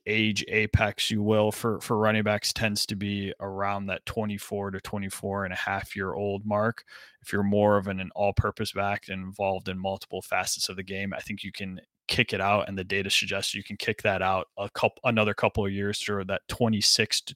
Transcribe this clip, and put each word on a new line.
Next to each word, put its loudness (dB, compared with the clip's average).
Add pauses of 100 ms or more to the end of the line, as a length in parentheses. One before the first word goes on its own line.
age 2
apex, 2
you 2
will, 6
for, -2
for 0
running 4
backs 0
tends 0
to -6
be -4
around -4
that -6
twenty-four -4
to -6
twenty-four -6
and -4
a -6
half -4
year -4
old -4
mark. 0 (400)
If -10
you're 4
more 6
of 0
an, -4
an -6
all-purpose 0
back -2
and -6
involved -2
in -4
multiple -6
facets -2
of -8
the -8
game, -6
I -6
think -10
you -10
can -10 (260)
kick 2
it 0
out, 4
and -4
the -2
data -2
suggests 0
you -8
can -10
kick -2
that 2
out 0
a -4
coup-, 2 (140)
another 2
couple 2
of 0
years -2
through -2
that -4
twenty-six 2
to -12